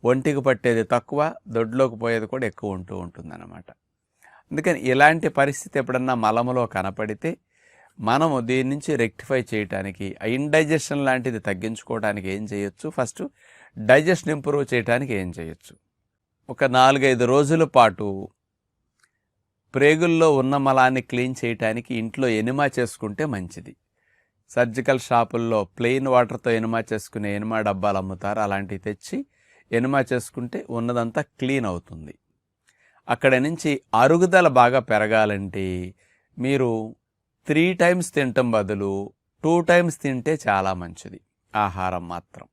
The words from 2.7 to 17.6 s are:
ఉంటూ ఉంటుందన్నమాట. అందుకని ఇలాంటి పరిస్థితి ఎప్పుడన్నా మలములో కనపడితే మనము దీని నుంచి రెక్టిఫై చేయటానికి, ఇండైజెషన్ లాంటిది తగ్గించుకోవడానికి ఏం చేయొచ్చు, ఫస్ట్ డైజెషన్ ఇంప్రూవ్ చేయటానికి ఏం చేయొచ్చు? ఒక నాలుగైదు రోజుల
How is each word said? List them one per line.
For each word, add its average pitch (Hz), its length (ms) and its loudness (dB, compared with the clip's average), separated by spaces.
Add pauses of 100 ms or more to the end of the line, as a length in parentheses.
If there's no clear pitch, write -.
ఉంటూ 92 280 -8
ఉంటుందన్నమాట. 85 640 -16 (640)
అందుకని 156 540 -4
ఇలాంటి 147 480 4
పరిస్థితి 139 500 -2
ఎప్పుడన్నా 127 360 -2
మలములో 120 520 0
కనపడితే 107 720 -6 (640)
మనము 135 400 2
దీని 127 300 0
నుంచి 147 260 -4
రెక్టిఫై 120 480 -2 (100)
చేయటానికి, 98 640 -6 (100)
ఇండైజెషన్ 147 760 0
లాంటిది 127 340 -2
తగ్గించుకోవడానికి 104 920 -6
ఏం 101 160 -6
చేయొచ్చు, 101 460 -8
ఫస్ట్ - 320 -6 (560)
డైజెషన్ 151 520 4
ఇంప్రూవ్ 143 440 -4
చేయటానికి 120 400 -2
ఏం 92 260 -6
చేయొచ్చు? - 360 -14 (760)
ఒక 131 140 -2
నాలుగైదు 131 600 4
రోజుల 143 400 4